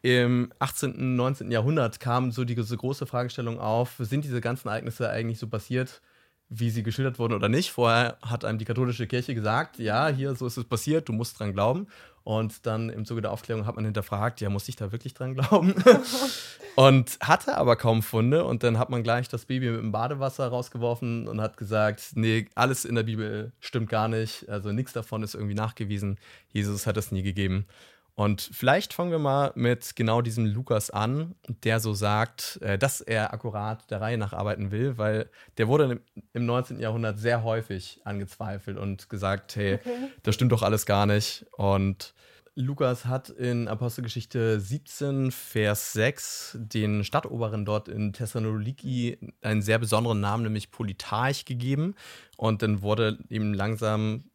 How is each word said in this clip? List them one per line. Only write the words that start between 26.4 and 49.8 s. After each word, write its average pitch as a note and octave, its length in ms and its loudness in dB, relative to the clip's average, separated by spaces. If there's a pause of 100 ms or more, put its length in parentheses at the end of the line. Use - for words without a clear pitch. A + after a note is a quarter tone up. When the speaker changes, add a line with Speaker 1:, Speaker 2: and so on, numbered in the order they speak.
Speaker 1:
Jesus G2+ 380 -2
hat G#2 100 0
es G#2+ 160 -4
nie F#2+ 100 -2
gegeben. G2 440 0 (500)
Und G#2 360 0
vielleicht C#3 400 2
fangen F3 180 -2
wir E3 80 0
mal C#3+ 380 2
mit A#2+ 400 0
genau A2+ 260 2
diesem A#2 240 0
Lukas G#2+ 440 0
an, C3+ 440 -2 (300)
der A2+ 160 4
so A2 140 0
sagt, G#2 680 0
äh, G2 160 0
dass C3+ 220 0
er A2 320 -2
akkurat G#2+ 580 -6
der G2+ 100 -4
Reihe A2+ 180 -2
nach G2+ 140 -2
arbeiten G2+ 380 -2
will, A#2+ 280 -2
weil G#2+ 300 0 (300)
der A2 80 4
wurde D3 180 6
im, B2 160 0 (320)
im A#2+ 140 -2
neunzehnten A#2+ 340 -2
Jahrhundert A2 380 -2
sehr A#2 240 2
häufig A2 640 -4
angezweifelt G2+ 720 -8
und G2 320 -6
gesagt, G2 460 -4
hey, G2+ 180 2
Speaker 2:
Okay. B3 360 -4 (120)
Speaker 1:
das G#2+ 140 2
stimmt B2 160 4
doch A2+ 100 4
alles G#2 240 2
gar G2+ 200 6
nicht. G#2 380 0 (120)
Und G2 580 0 (400)
Lukas C3 520 -2
hat C3 240 -4
in A#2+ 360 -2
Apostelgeschichte A2+ 920 -2
siebzehn, C3+ 720 -2
Vers - 600 0
sechs, - 680 -2
den G#2+ 420 0
Stadtoberen A2 640 -2
dort G#2+ 240 -2
in G#2 240 -4
Thessaloniki A#2 1080 -4 (240)
einen G#2+ 180 2
sehr A2 200 4